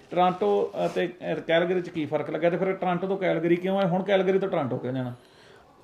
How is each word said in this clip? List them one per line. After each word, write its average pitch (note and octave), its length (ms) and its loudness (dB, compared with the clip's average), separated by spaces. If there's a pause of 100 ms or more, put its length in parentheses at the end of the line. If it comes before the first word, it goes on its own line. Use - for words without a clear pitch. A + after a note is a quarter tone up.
(100)
ਟੋਰਾਂਟੋ F#3 600 2 (160)
ਅਤੇ, F3+ 200 -2
ਅਹ, - 280 -6
ਕੈਲਗਰੀ F3 460 2
'ਚ F3 80 -8
ਕੀ D#3 180 -4
ਫਰਕ D3+ 240 -2
ਲੱਗਿਆ E3 200 0
ਤੇ F3 60 2
ਫਿਰ F#3 160 0
ਟੋਰਾਂਟੋ F3+ 340 -2
ਤੋਂ F#3+ 100 -2
ਕੈਲਗਰੀ E3+ 400 2
ਕਿਉਂ F#3+ 220 0
ਆਏ? G3 80 2
ਹੁਣ F#3 160 0
ਕੈਲਗਰੀ F#3+ 360 4
ਤੋਂ F#3+ 100 0
ਟੋਰਾਂਟੋ C#3+ 280 -2
ਕਿਉਂ B2 160 -4
ਜਾਣਾ? B2+ 220 -4 (680)